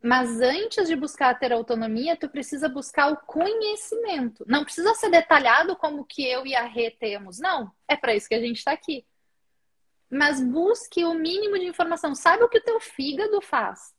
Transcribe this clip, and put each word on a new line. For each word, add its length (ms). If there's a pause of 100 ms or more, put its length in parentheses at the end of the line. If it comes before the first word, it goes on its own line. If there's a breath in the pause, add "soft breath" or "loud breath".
Mas 380
antes 480
de 80
buscar 420
ter 140
autonomia, 640
tu 120
precisa 400
buscar 440
o 60
conhecimento. 1300
Não 160
precisa 300
ser 160
detalhado 680
como 280
que 220
eu 200
e 80
a 100
Rê 260
temos. 500
Não, 320 (160)
é 80
pra 180
isso 140
que 60
a 60
gente 240
tá 80
aqui. 340 (1040)
Mas 300
busque 640
o 100
mínimo 440
de 80
informação. 480
Saiba 300
o 40
que 100
o 60
teu 160
fígado 600
faz. 580